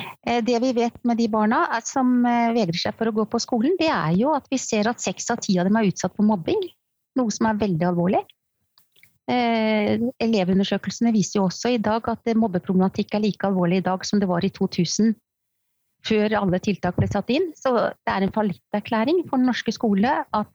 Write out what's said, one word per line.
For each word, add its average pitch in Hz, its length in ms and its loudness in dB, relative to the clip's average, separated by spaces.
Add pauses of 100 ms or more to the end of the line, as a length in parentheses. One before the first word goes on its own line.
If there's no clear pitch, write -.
(260)
Eh, 240 160 0
det 233 180 2
vi 262 120 0
vet 233 320 -2
med 240 120 0
de 226 100 2
barna 220 460 2
er, 226 140 -2
som, 247 400 2
eh, 233 260 2
vegrer 185 240 0
seg 208 180 -4
for 226 120 -4
å 226 80 -2
gå 214 120 0
på 233 140 -2
skolen, 269 380 0
det 320 100 2
er 170 260 0
jo 262 200 2
at 269 160 -4
vi 262 80 -2
ser 214 300 -2
at 240 120 -4
seks - 300 -6
av 240 100 -2
ti 185 180 0
av 175 60 2
dem 202 120 2
er 208 140 2
utsatt - 240 -4
for 208 80 0
mobbing, 214 380 2 (560)
noe 247 140 0
som 226 160 -2
er 220 80 2
veldig 190 340 0
alvorlig. 180 360 0 (1040)
Eh, 220 720 0 (220)
elevundersøkelsene 202 920 0
viser 208 280 0
jo 190 80 2
også 233 240 -2
i 247 60 0
dag 214 280 -2
at, 226 200 -4
eh, 226 80 0
mobbeproblematikk 190 800 0
er 208 60 0
like 214 220 -2
alvorlig 185 360 2
i 180 100 -2
dag 180 160 -2
som 208 160 0
det 196 80 0
var 175 160 0
i 196 60 0
to - 180 -2
tusen, 208 480 0 (880)
før 214 340 2
alle 185 220 0
tiltak 180 340 -2
ble - 140 0
satt 202 220 -4
inn. 320 240 0
Så - 200 -2
det - 380 -2
er 196 100 0
en 190 100 0
fallitterklæring 220 1000 -2
for 262 80 0
den 254 80 2
norske 233 260 -2
skole 240 580 0
at 160 240 -4